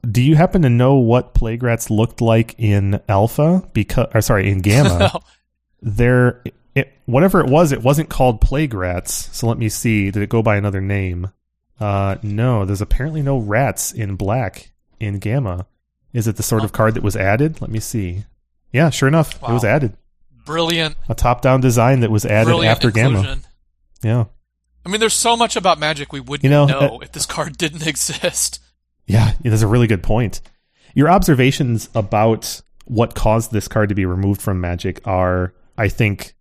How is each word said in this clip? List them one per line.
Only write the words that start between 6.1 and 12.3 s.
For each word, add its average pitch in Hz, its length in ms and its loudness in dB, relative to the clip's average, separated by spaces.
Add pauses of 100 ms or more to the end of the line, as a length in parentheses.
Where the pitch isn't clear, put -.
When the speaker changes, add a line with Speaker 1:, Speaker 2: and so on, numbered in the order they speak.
Speaker 1:
it, 139 160 -2 (140)
whatever 180 340 4
it 127 100 2
was, 151 220 4
it 113 100 -4
wasn't 147 280 0
called 123 320 2
Plague 139 320 0
Rats. 90 640 -6
So 117 120 -4
let 117 100 -2
me 113 120 -2
see. 104 420 -2
Did 104 120 -2
it 104 60 -6
go 113 120 0
by 110 160 2
another 98 240 -4
name? 95 500 -6 (480)
Uh, 98 420 -2
no, 107 440 -2